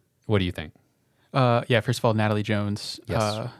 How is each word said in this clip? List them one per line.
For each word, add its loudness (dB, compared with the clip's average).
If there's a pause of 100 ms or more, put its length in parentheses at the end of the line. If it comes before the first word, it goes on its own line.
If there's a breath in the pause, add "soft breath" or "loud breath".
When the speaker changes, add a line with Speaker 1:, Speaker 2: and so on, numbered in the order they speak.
(260)
Speaker 1:
What 2
do 2
you -2
think? -12 (600)
Speaker 2:
Uh, 2
yeah, 4
first -2
of 0
all, 4
Natalie 2
Jones, -4
Speaker 1:
Yes. 0
Speaker 2:
uh, -4